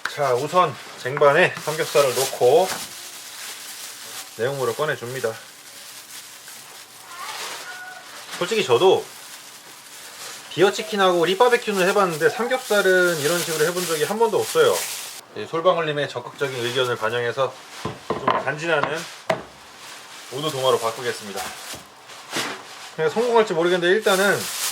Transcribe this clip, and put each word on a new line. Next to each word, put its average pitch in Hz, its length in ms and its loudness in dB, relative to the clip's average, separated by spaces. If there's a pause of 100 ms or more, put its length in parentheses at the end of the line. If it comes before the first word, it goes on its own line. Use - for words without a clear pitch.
(120)
자, 139 220 0
우선 147 400 2 (240)
쟁반에 147 560 4
삼겹살을 147 640 0
넣고 135 500 4 (1700)
내용물을 123 360 -2
꺼내줍니다. 123 560 -4 (3000)
솔직히 202 260 0
저도 143 400 6 (1400)
비어치킨하고 190 800 2
리바베큐는 202 600 4
해봤는데 170 420 2
삼겹살은 190 880 2
이런 156 200 0
식으로 156 280 0
해본 175 180 -2
적이 160 200 0
한 214 140 0
번도 220 200 2
없어요. 123 360 4 (600)
이 107 100 -8
솔방울님의 160 600 0
적극적인 127 560 -6
의견을 123 320 0
반영해서 120 560 -2 (560)
좀 - 160 -6
간지나는 147 720 0 (1300)
우드 147 180 -4
도마로 131 280 2
바꾸겠습니다. 110 600 -4 (1600)
그냥 160 140 2
성공할지 226 420 4
모르겠는데 175 420 4
일단은 196 440 4 (340)